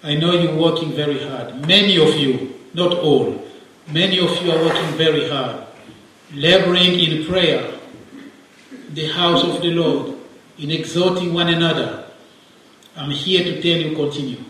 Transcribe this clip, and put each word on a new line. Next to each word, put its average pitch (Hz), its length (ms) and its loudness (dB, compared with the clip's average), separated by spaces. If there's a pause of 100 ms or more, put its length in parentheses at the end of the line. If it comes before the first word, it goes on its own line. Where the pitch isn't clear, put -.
I 147 140 -2
know 170 180 2
you're 165 220 2
working 160 380 2
very 143 300 -2
hard. 131 440 -10
Many 196 300 4
of 151 180 6
you, 131 400 -2 (180)
not 175 240 0
all, 143 480 0 (460)
many 185 260 0
of 175 240 0
you 175 100 0
are 160 140 2
working 160 320 -2
very 151 320 2
hard, 131 380 -6 (680)
laboring 180 680 4
in 156 280 0
prayer, 175 440 0 (1160)
the 156 200 -6
house 175 340 2
of - 180 -2
the 170 80 0
Lord, - 460 0 (420)
in 151 140 -6
exhorting 175 640 0
one 170 140 0
another. 165 560 0 (920)
I'm 147 140 -8
here 175 320 0
to - 180 -4
tell 170 180 2
you, 156 160 -4
continue. 139 540 -6